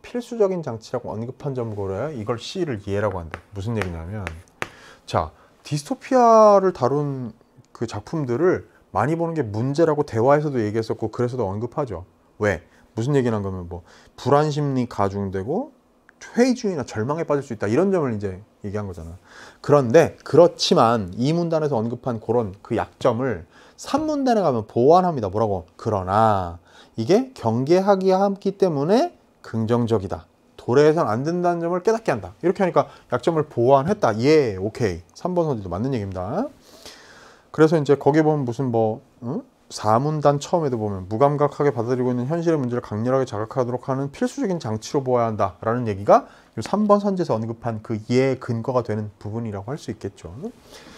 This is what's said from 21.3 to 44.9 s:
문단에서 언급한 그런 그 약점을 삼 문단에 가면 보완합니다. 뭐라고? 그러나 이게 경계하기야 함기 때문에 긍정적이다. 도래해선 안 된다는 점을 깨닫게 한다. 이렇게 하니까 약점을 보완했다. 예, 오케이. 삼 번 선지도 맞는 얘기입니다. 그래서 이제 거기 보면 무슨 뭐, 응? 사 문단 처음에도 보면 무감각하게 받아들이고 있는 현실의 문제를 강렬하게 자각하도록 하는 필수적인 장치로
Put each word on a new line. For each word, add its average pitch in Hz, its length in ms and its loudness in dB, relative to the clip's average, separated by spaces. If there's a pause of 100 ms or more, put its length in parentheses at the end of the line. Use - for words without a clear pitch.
문단에서 160 420 0
언급한 117 440 -4
그런 110 420 -2
그 - 120 -6
약점을 113 720 -2 (300)
삼 311 300 -4
문단에 262 340 0
가면 123 260 0
보완합니다. 151 640 4
뭐라고? 101 380 -2 (100)
그러나 98 840 2 (380)
이게 131 380 2
경계하기야 185 840 2
함기 196 380 -2
때문에 190 600 0 (240)
긍정적이다. 110 800 -2 (320)
도래해선 151 500 4
안 113 160 -2
된다는 175 380 -2
점을 170 220 -2
깨닫게 220 280 -2
한다. 95 300 -4
이렇게 185 220 0
하니까 156 260 2 (240)
약점을 156 300 0
보완했다. 131 800 2
예, 131 360 4
오케이. 95 460 -4 (100)
삼 180 220 -6
번 170 100 2
선지도 110 240 -4
맞는 110 240 -4
얘기입니다. 104 560 -6 (1000)
그래서 160 280 4
이제 143 180 4
거기 151 260 4
보면 151 240 2
무슨 123 240 -4
뭐, 113 320 0 (200)
응? 135 200 -6 (260)
사 110 300 0
문단 147 400 2
처음에도 143 400 -2
보면 98 300 -4
무감각하게 143 640 0
받아들이고 123 380 -2
있는 123 160 -2
현실의 165 300 0
문제를 120 240 -2
강렬하게 123 440 -2
자각하도록 120 640 -6
하는 139 240 -4
필수적인 226 480 -4
장치로 113 420 -4